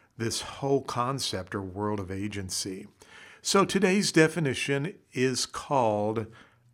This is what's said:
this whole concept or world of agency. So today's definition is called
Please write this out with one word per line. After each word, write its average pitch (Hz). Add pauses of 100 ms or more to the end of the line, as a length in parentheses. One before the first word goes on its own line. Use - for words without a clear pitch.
(180)
this 113
whole 139
concept 120
or 101
world 101
of 92
agency. 98 (540)
So 196
today's 196
definition 156 (180)
is 127
called 110 (460)